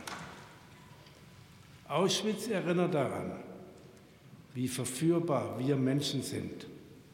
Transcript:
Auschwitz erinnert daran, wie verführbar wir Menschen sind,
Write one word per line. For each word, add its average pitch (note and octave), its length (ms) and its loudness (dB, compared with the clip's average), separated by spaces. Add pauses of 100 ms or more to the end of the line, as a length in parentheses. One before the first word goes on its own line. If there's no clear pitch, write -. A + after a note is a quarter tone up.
(1900)
Auschwitz G3 600 2
erinnert F3 440 2
daran, G2+ 400 0 (1200)
wie B2+ 140 0
verführbar C3 880 2
wir C3+ 180 2
Menschen C3 460 2
sind, - 440 -6 (480)